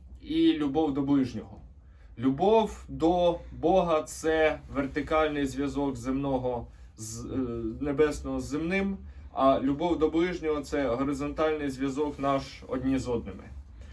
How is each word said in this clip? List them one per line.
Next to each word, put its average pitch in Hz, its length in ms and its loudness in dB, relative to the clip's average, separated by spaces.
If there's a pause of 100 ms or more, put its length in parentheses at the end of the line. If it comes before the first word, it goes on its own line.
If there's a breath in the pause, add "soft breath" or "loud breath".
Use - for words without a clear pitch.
(220)
і 160 300 4
любов 147 420 2
до 143 80 0
ближнього. 127 540 0 (600 soft breath)
Любов 180 680 4
до 170 500 4 (140)
Бога — 165 540 4
це 156 540 2 (140)
вертикальний 147 720 0
зв'язок 135 500 -2
земного 123 680 -2 (300 soft breath)
з, 113 280 -10
е, 127 120 -6 (440)
небесного 139 600 0
з 123 40 -6
земним, 185 540 -2 (340 loud breath)
а 135 280 4
любов 147 380 0
до 156 100 4
ближнього — 156 540 0
це 139 260 -2
горизонтальний 143 840 -2
зв'язок 139 480 -2
наш 135 240 0 (260)
одні 131 300 0
з 120 100 -4
одними. - 360 -4 (480 loud breath)